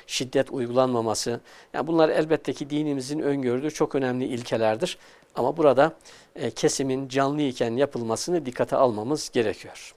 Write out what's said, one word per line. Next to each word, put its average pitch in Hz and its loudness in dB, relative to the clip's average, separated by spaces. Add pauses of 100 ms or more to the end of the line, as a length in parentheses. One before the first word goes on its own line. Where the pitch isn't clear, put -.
şiddet 131 -2
uygulanmaması, 120 0 (340)
yani 131 -4
bunlar 160 4
elbette 156 0
ki 139 -10
dinimizin 147 -2
öngördüğü 135 -2
çok - -2
önemli 127 0
ilkelerdir. 117 -2 (380)
Ama 143 0
burada, 151 6 (420)
e, 127 -4
kesimin 135 0
canlı 139 0
iken 123 0
yapılmasını 131 0
dikkate 127 -2
almamız 123 0
gerekiyor. - -4